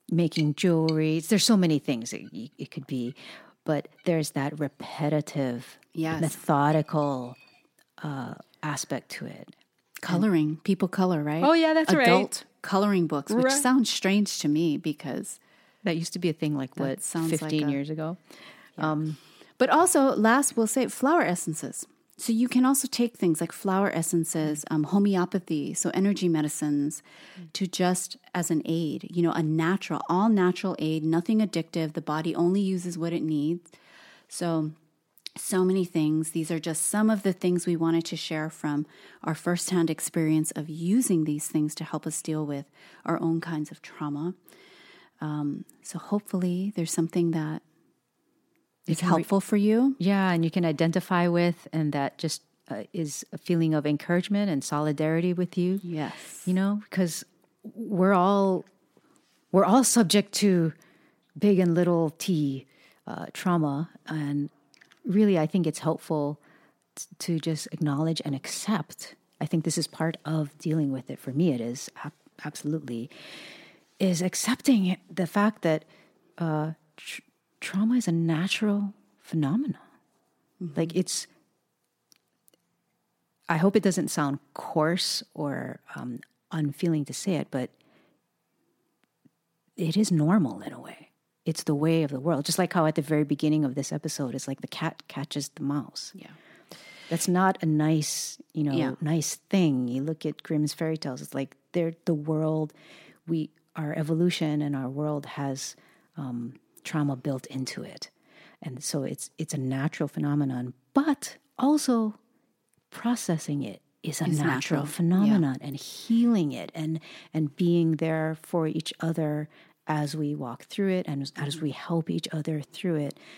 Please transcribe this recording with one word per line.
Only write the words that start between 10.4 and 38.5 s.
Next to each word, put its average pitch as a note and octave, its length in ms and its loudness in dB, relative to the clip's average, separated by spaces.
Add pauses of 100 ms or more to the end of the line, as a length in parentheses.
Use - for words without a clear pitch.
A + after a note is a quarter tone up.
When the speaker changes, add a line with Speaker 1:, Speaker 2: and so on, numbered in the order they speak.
Speaker 2:
People F#3+ 240 2
color, F3+ 340 2
right? D3+ 200 -2
Speaker 1:
Oh, D4 120 6
yeah, D#4+ 200 4
that's D#4 200 4
right. C4 120 6
Speaker 2:
Adult F#3 380 4 (180)
coloring G3 440 2
books, D3 260 -4
which B3 120 4
Speaker 1:
Right. C4 80 4 (100)
Speaker 2:
sounds B3+ 260 4
strange G3 520 2
to D#3 80 0
me D3+ 280 2
because - 640 -6 (460)
Speaker 1:
That E3+ 120 0
used E3+ 180 -4
to F3+ 40 -8
be F3 100 0
a D#3 40 2
thing, D3+ 240 -2
like, C3+ 180 -6
Speaker 2:
that - 80 -4
Speaker 1:
what, C3+ 200 -2
Speaker 2:
sounds D#3+ 280 -4
like D#3 100 0
Speaker 1:
fifteen D#3 280 -2
Speaker 2:
a C#3 40 2
Speaker 1:
years C#3+ 160 -4
ago? D#3 280 -6 (600)
Speaker 2:
Yeah. D#3 140 -2
Speaker 1:
Um, D#3 260 -2 (420)
Speaker 2:
But - 120 4
also, D4 460 6
last, A3+ 400 4
we'll A3+ 100 2
say A#3+ 220 0
flower D4 340 2
essences. E3+ 640 -4 (320)
So - 140 -2
you A#3 160 2
can B3+ 160 4
also C4+ 240 2
take A#3+ 280 0
things E3+ 240 2
like E3+ 120 -4
flower G3 380 2
essences, D#3+ 800 0
um, D#3 140 2
homeopathy, F3+ 880 0
so - 200 -2
energy F#3+ 340 2
medicines, D3+ 760 0 (360)
Speaker 1:
Mm. E3+ 160 -16
Speaker 2:
to F#3+ 120 -2
just F3+ 500 0 (180)
as F3 160 -2
an D#3 140 2
aid, E3 460 -2
you E3+ 120 0
know, E3+ 100 4
a E3+ 100 0
natural, D#3+ 640 0
all F#3+ 200 4
natural F#3 500 2
aid, D#3 260 -2
nothing E3+ 360 2
addictive. E3 540 -2
The D#3 80 -4
body D#3+ 320 -2
only F3+ 260 4
uses F3+ 380 -2
what E3 140 -2
it D#3+ 100 -2
needs. D#3 480 -2 (580)
So, E3 440 -2 (640)
so F#3 280 0
many F#3 200 2
things. D#3 460 0
These D#3+ 200 -4
are D#3+ 80 -2
just D#3 280 -4
some G#3+ 240 2
of G#3 120 0
the F#3 120 2
things F3+ 320 0
we F3 100 2
wanted E3 300 2
to E3 100 -8
share D#3 320 -4
from D3+ 380 -4 (360)